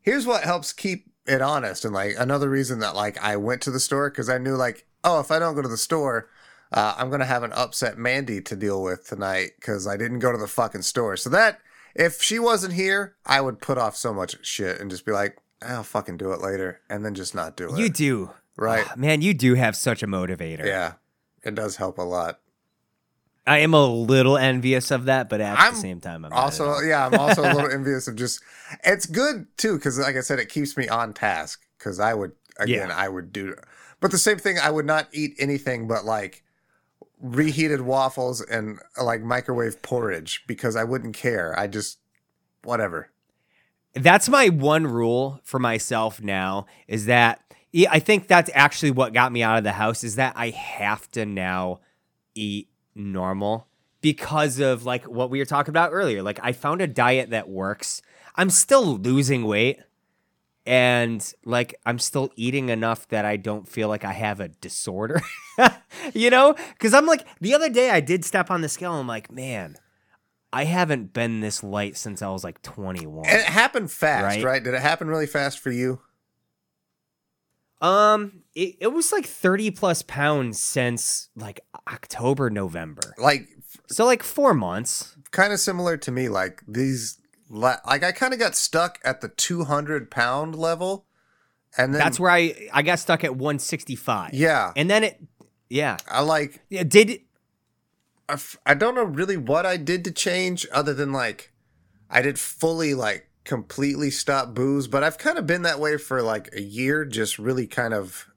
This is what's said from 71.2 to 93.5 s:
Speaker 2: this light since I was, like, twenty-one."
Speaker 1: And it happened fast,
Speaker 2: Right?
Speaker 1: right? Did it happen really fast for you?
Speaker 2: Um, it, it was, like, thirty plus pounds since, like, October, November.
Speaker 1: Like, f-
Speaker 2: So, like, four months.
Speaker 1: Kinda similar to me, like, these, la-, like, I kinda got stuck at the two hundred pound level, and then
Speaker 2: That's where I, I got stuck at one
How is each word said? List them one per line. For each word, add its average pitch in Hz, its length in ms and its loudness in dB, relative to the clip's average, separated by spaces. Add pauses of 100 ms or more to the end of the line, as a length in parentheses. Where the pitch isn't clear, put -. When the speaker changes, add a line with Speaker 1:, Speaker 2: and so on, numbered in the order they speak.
Speaker 2:
this 107 240 -6
light 101 340 -4
since 101 240 -10
I 101 80 -6
was, 95 140 -8
like, 87 180 -14
twenty-one." 92 640 -10
Speaker 1:
And 214 140 4
it 202 60 0
happened 214 440 0
fast, 143 340 0 (140)
Speaker 2:
Right? 113 60 -2
Speaker 1:
right? 131 200 0
Did 123 120 -2
it 127 60 -2
happen 156 260 -2
really 156 200 -2
fast 143 320 -4
for 131 120 -6
you? 127 300 -2 (1800)
Speaker 2:
Um, 202 600 4 (140)
it, 180 260 -4
it 208 60 0
was, 320 240 0
like, 403 140 0
thirty 196 460 0
plus 180 300 0
pounds 139 600 -2
since, - 720 -2
like, 107 260 -14 (260)
October, 131 640 -2
November. 85 680 -6
Speaker 1:
Like, 135 300 2 (100)
f- - 300 -20
Speaker 2:
So, - 180 2
like, 254 160 4
four 277 320 4
months. 104 600 -4 (160)
Speaker 1:
Kinda 202 260 2
similar 175 400 0
to 139 140 -8
me, 127 160 -2
like, 95 400 -4
these, 120 520 -2 (300)
la-, 117 280 0 (100)
like, 143 160 2
I 180 80 2
kinda 254 240 -2
got 220 200 0
stuck - 500 0
at 131 160 -2
the 110 80 -10
two 170 340 -4
hundred 147 480 -2
pound 139 440 0
level, 170 500 -4 (720)
and 131 160 2
then 147 60 0
Speaker 2:
That's 147 200 2
where 180 120 4
I, 170 420 2
I 143 80 4
got 170 180 2
stuck 170 240 0
at 131 140 -2
one 143 220 -2